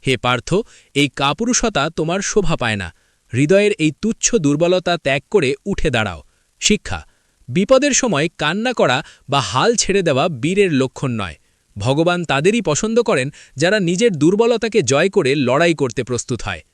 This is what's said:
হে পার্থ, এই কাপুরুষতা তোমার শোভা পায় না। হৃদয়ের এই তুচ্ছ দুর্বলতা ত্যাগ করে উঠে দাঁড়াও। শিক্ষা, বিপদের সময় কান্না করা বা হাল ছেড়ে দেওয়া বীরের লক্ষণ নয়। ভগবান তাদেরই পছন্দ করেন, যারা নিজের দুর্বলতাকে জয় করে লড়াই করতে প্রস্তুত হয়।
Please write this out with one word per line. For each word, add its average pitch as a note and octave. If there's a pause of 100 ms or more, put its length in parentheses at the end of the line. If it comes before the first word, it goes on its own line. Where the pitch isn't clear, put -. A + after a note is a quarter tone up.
হে C3
পার্থ, B2 (400)
এই C#3+
কাপুরুষতা E3
তোমার E3
শোভা F3+
পায় A2+
না। F2+ (400)
হৃদয়ের F#3+
এই D#3 (100)
তুচ্ছ -
দুর্বলতা F3
ত্যাগ C#3
করে C#3+ (120)
উঠে F3
দাঁড়াও। G#2 (380)
শিক্ষা, - (420)
বিপদের B3+
সময় F3 (100)
কান্না G#3
করা D#3 (240)
বা C#3
হাল D#3
ছেড়ে G3
দেওয়া D3+
বীরের F3
লক্ষণ C3
নয়। G2 (440)
ভগবান E3
তাদেরই D#3+
পছন্দ G#3+
করেন, D3+ (240)
যারা F#3
নিজের F#3
দুর্বলতাকে G#3
জয় C#3
করে D3
লড়াই D3+
করতে B2+
প্রস্তুত A#2+
হয়। F2+ (120)